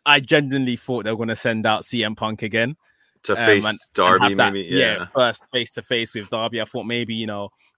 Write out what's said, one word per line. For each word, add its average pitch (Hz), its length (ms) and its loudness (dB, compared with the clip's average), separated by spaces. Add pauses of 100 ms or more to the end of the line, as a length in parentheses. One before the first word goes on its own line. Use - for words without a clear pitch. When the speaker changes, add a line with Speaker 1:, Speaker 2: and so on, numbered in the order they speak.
Speaker 1:
I 143 160 6
genuinely 135 560 0
thought 120 280 -6
they 107 80 -2
were 110 40 -4
gonna 113 200 -4
send 110 300 -2
out 107 200 0
C 117 180 -2
M 107 120 -4
Punk 110 260 -6
again. 113 340 -2 (460)
Speaker 2:
To - 100 -2
Speaker 1:
Um, 113 140 0
Speaker 2:
face 104 180 6
Speaker 1:
and, 107 60 2
and 104 100 -2 (140)
Speaker 2:
Darby, 92 300 6
Speaker 1:
have 107 120 2
that, 104 160 4
Speaker 2:
maybe? 98 160 -6
Speaker 1:
yeah, 110 300 2
Speaker 2:
Yeah. 87 160 -8
Speaker 1:
first 123 360 2
face-to-face 117 640 -4
with 104 140 -8
Darby. 113 320 -4
I 107 60 -4
thought 113 180 -8
maybe, 117 300 -4
you 113 120 -6
know, 101 220 -8 (300)